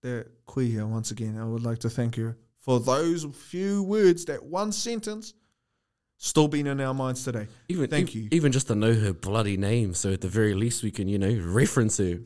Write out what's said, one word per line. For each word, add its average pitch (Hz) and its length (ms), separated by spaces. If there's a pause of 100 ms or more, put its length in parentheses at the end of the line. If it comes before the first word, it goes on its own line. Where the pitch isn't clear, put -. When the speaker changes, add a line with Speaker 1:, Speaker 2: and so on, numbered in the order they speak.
Speaker 1:
the 123 260 (200)
kuia 113 400
once 110 220
again. 110 300
I 113 60
would 117 180
like 117 160
to 117 100
thank 117 280
you 113 180 (240)
for 127 200
those 151 540
few 196 480
words, 190 440
that 139 180
one 190 280
sentence, 220 640 (880)
still 151 280
been 143 180
in 139 140
our 131 120
minds 131 300
today. 117 240 (220)
Speaker 2:
Even, 170 200
Speaker 1:
Thank 156 240
Speaker 2:
e-, 113 60
Speaker 1:
you. 107 120
Speaker 2:
even 151 200
just 123 160
to 113 80
know 110 180
her 107 200
bloody 101 440
name, 101 360
so 95 180
at 95 100
the 95 60
very 104 260
least 113 300
we 107 80
can, 98 160
you 101 100
know, 98 160 (120)
reference 107 520
her. 90 180 (100)